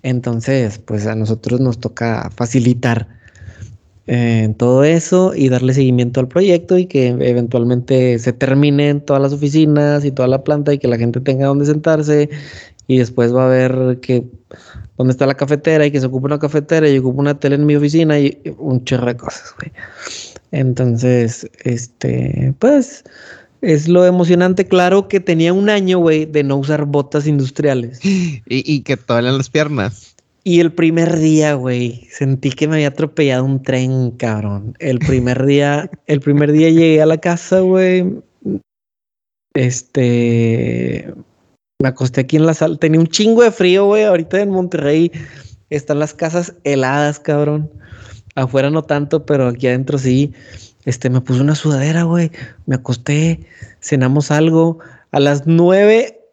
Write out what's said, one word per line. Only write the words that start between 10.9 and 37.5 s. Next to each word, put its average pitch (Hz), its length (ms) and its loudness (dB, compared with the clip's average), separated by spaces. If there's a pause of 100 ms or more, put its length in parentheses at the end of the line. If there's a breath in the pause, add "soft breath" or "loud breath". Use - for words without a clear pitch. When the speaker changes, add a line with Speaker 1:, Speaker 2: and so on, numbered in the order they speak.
Speaker 1:
gente 117 240 -2
tenga 135 260 -2
donde 143 200 0
sentarse 151 640 0 (580 loud breath)
Y 127 100 2
después 120 360 0
va 127 100 2
a - 20 2
haber 127 540 0
que 123 240 -2 (720 loud breath)
dónde 127 160 0
está 135 140 0
la 139 100 0
cafetera 147 500 0
y 143 60 0
que 143 80 0
se 131 60 -2
ocupa 131 200 -4
una 147 120 -2
cafetera 151 500 0
y 139 100 4
ocupa 131 220 -2
una 147 180 0
tele 143 180 0
en 147 100 2
mi 147 100 4
oficina 147 420 2
y 139 220 0 (180)
un 127 260 -2
chorro 123 220 -2
de 120 100 -2
cosas, - 440 -16
güey. - 100 -14 (800 loud breath)
Entonces, 123 1000 0 (160)
este, 127 960 -4
pues, 262 460 0 (560 loud breath)
es 160 280 0
lo 180 180 6
emocionante. 180 600 2
Claro 185 400 2
que 196 140 -2
tenía 165 320 0
un 202 160 2
año, 190 300 2
güey, 156 260 2
de 151 200 -2
no 139 120 0
usar 147 300 -2
botas 143 400 -2
industriales. 131 760 -2
Speaker 2:
<gasps> - 20 -18
Y, 175 420 -2
y 135 340 -2
que 135 160 -4
te - 160 -6
duelen 123 240 0
las 135 140 -6
piernas. 147 640 -4 (300)
Speaker 1:
Y 175 160 2
el 165 120 2
primer 165 460 0
día, 156 340 2
güey, 123 580 -4
sentí 135 420 -2
que 147 160 -2
me 160 80 0
había 147 120 0
atropellado 139 560 -2
un 135 180 -2
tren, 127 500 -2
cabrón. 107 640 -6
El 127 220 -4
primer 127 440 -2
día, 143 540 0
<laughs> - 80 -20
el 147 140 -2
primer 147 320 2
día 160 180 4
llegué 160 320 4
a 151 40 4
la 160 120 2
casa, 175 420 -2